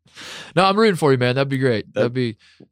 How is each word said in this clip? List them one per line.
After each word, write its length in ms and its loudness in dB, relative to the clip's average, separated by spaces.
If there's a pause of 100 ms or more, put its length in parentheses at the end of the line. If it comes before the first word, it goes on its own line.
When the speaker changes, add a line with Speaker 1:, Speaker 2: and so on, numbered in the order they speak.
(560)
Speaker 1:
No, 100 2
I'm 120 2
rooting 180 4
for 160 2
you, 80 4
man. 160 0
That'd 140 -2
be 100 -4
great. 340 0
Speaker 2:
That 80 -4
Speaker 1:
That'd 120 -2
be, 240 -6 (340)